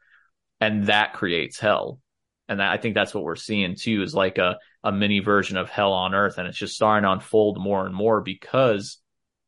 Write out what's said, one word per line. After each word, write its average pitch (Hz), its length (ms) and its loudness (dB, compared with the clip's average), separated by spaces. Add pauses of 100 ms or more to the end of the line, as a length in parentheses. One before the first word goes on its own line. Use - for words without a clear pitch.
(600)
And 104 260 2
that 104 280 4
creates 85 440 -2
hell. - 400 0 (480)
And 101 160 -4
I 98 140 0
think 107 180 -4
that's 101 200 0
what 98 100 -4
we're 82 120 -6
seeing 98 380 -2
too, 104 280 -2
is, 82 120 -4
like, 95 240 0
a, 92 200 0 (260)
a 104 80 0
mini 101 280 2
version 98 360 2
of 92 140 -4
hell 101 220 2
on 92 220 -2
earth. 98 220 0
And 90 100 -6
it's 85 120 -10
just 98 160 -8
starting 107 300 4
to 98 80 4
unfold 107 460 2
more 95 280 -2
and 92 80 -8
more 107 260 2
because 101 800 -2 (500)